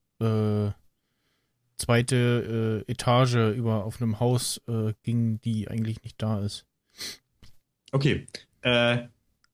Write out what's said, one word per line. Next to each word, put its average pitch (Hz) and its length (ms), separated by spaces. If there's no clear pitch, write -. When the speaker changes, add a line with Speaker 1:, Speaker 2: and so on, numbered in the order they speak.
Speaker 1:
äh, 107 500
zweite, 120 1120
äh, 123 40
Etage 123 640
über 110 300
auf 110 160
einem 110 180
Haus, 123 480
äh, 110 260
ging, 117 380
die 110 260
eigentlich 113 360
nicht - 180
da 110 200
ist. - 240
Speaker 2:
Okay, 139 360
äh, 120 380